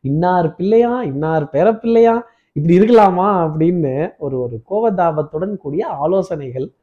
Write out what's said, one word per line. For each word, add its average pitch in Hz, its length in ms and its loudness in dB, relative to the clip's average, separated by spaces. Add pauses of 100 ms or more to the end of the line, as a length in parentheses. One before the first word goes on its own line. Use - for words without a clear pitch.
இன்னார் 165 540 -2
பிள்ளையா, 233 480 0
இன்னார் 156 420 -4
பேரப்பிள்ளையா, 226 680 2 (380)
இப்படி 165 260 2
இருக்கலாமா 202 580 4
அப்படின்னு 160 800 0
ஒரு, 135 220 -6
ஒரு 120 240 -8
கோவதாபத்துடன் 180 920 -2
கூடிய 151 300 -6
ஆலோசனைகள் 147 840 -4 (120)